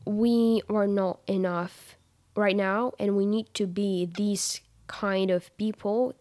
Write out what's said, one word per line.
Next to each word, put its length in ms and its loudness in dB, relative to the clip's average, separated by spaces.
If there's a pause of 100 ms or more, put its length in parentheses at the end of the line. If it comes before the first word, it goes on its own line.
we 640 2
are 180 2
not 400 0
enough 680 -4 (400)
right 200 2
now 420 0
and 180 0
we 80 2
need 300 -2
to 120 -2
be 480 -2
these 460 -2 (280)
kind 420 0
of 260 -2
people 640 -2